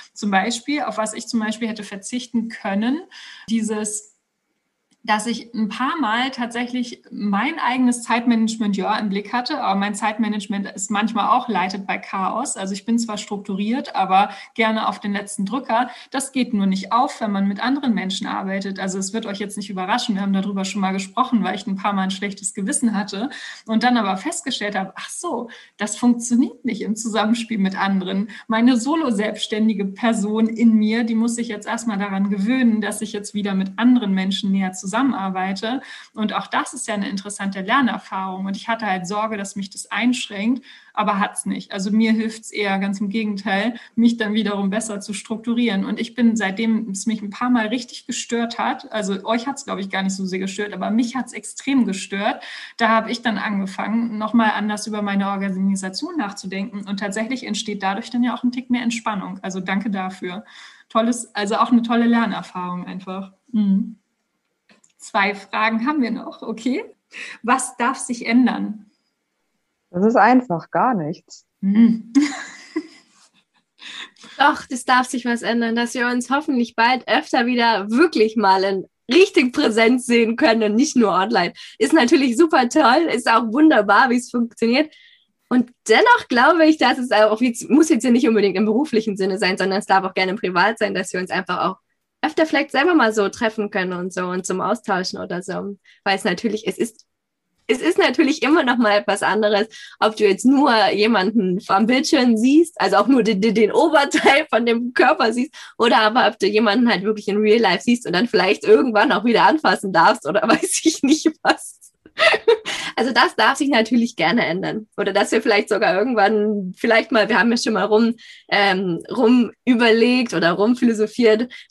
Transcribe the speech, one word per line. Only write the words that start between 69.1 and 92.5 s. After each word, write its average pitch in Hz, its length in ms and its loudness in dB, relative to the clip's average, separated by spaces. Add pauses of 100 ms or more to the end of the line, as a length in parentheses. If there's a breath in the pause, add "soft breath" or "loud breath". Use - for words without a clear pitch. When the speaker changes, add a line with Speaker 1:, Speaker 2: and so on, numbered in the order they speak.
Speaker 2:
Das 180 160 0
ist 226 80 4
einfach, 240 560 4
gar 226 240 0
nichts. - 500 -8 (160)
Speaker 1:
Mhm. 208 560 2
<laughs> 285 60 6 (2250 loud breath)
Speaker 3:
Doch, 294 280 2
das 254 180 -8
darf 254 240 2
sich 247 160 -6
was 233 180 -2
ändern, 226 320 0
dass 240 200 -2
wir 240 120 -2
uns 247 240 -2
hoffentlich 269 460 -2
bald 233 320 2
öfter 247 380 0
wieder 233 440 0
wirklich 226 460 2
mal 190 260 4
in 196 220 -2 (280)
richtig 311 400 4
Präsenz 240 540 2
sehen 233 300 2
können 226 260 2
und 208 140 2
nicht 285 180 2
nur 220 160 4
online. 180 420 0 (260 loud breath)
Ist - 140 0
natürlich 277 440 4
super 302 320 4
toll, 294 440 4
ist 247 160 -2
auch 226 240 2
wunderbar, 240 560 6
wie 247 100 2
es 240 120 -10
funktioniert. 240 640 0 (540 soft breath)
Und 247 240 0 (160)
dennoch 453 400 6
glaube 302 380 6
ich, 311 120 4
dass - 200 2
es 247 120 -4
auch, 214 300 4
jetzt, 240 280 -2
muss 311 200 6
jetzt 247 160 2
ja 254 80 4
nicht 247 160 4
unbedingt 202 280 2
im 208 100 2
beruflichen 220 500 0
Sinne 190 220 -2
sein, 202 200 0
sondern 190 220 0
es - 60 -8
darf 190 180 4
auch 185 100 -6
gerne 185 220 0
privat 190 420 0
sein, 196 160 -2
dass 185 180 -6
wir 185 60 -4
uns 180 120 -6
einfach 180 380 -4
auch 190 100 -8 (440)
öfter 311 240 0
vielleicht 302 240 -2